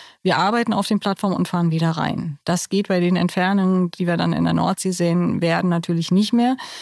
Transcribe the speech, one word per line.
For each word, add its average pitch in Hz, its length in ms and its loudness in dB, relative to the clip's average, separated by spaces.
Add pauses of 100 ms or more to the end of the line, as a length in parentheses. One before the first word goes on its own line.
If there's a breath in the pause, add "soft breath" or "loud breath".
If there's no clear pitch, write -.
(220 loud breath)
wir 175 160 2
arbeiten 220 340 2
auf 196 140 0
den 214 140 0
Plattformen 196 360 -2
und 180 120 0
fahren 170 220 0
wieder 160 220 0
rein. 156 520 -4
Das 175 240 -2
geht 196 200 -2
bei 185 120 0
den 180 160 2
Entfernungen, 185 760 2
die 180 140 -4
wir 170 100 0
dann 170 160 0
in 170 120 0
der 165 80 2
Nordsee 170 380 -2
sehen 175 500 0
werden, 170 300 0
natürlich 170 400 -2
nicht 202 220 2
mehr, 240 240 2 (260 loud breath)